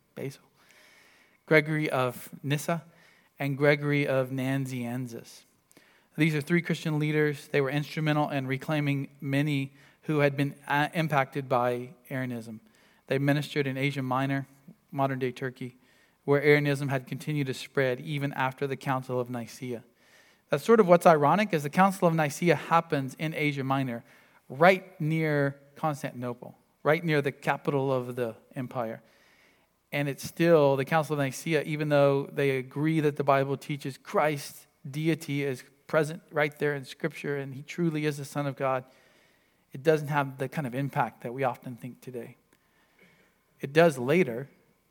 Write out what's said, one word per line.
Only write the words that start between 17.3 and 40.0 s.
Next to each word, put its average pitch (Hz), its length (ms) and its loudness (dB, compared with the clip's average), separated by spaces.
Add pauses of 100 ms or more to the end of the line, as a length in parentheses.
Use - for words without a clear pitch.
to 131 60 -6
spread 131 480 -2
even 143 320 -6
after 131 340 -2
the 135 80 -4
Council 127 440 -4
of 123 100 -4
Nicaea. 120 540 -10 (640)
That's 143 160 0
sort 226 140 6
of 196 80 6
what's 175 180 6
ironic, 170 480 4
is 151 100 -2
the 147 60 -6
Council 185 380 4
of 165 60 4
Nicaea 156 420 2
happens 143 640 0
in 156 140 -4
Asia 143 300 0
Minor, 131 400 -2 (460)
right 180 500 4
near 151 560 0 (200)
Constantinople, 127 840 -8 (260)
right 160 200 2
near 156 180 2
the 135 100 0
capital 139 600 -2
of 123 240 -2
the 117 200 -4 (200)
empire. 120 460 -8 (920)
And 143 160 -2
it's 135 160 -8
still, 160 500 6
the 135 100 -2
Council 156 280 0
of 147 60 -2
Nicaea, 143 440 -2
even 151 260 -4
though 143 420 4
they 139 260 0
agree 143 420 -2
that 147 160 2
the 147 80 -4
Bible 139 320 2
teaches 135 420 -8
Christ's 151 720 -2 (220)
deity 151 540 -2
is 131 200 -6 (240)
present 156 340 0 (100)
right 151 280 0
there 147 140 0
in 139 120 -8
Scripture 147 500 -6
and 139 180 -8
he 131 80 -12
truly 156 440 -2
is 147 120 -2
the 143 60 -10
Son 143 240 -6
of 135 80 -6
God, 131 300 -2 (880)
it 135 100 -12
doesn't 151 240 4